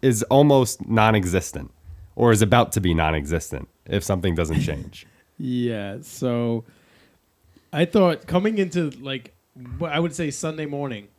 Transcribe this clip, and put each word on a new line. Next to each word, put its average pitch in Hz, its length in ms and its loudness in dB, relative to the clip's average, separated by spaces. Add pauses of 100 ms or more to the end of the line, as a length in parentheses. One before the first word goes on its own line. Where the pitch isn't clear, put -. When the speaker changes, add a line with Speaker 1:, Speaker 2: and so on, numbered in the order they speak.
Speaker 1:
is 120 220 2
almost 135 600 4
non-existent, 98 840 2 (440)
or 120 160 4
is 104 100 4
about 117 300 4
to 107 100 -2
be 90 100 2
non-existent 78 760 -2 (200)
if - 180 -4
something 92 300 -2
doesn't 80 260 0
change. 73 460 -8 (160)
<laughs> - 160 -20
Speaker 2:
Yeah, 120 640 -6
so 120 640 -4 (1080)
I 165 140 2
thought 175 400 2
coming 202 320 0
into, 175 320 -2 (100)
like, 135 340 -10 (460)
wh-, 170 40 -4
I 151 140 -4
would 165 160 -2
say 160 160 -4
Sunday 156 360 -8
morning 139 420 -8 (100)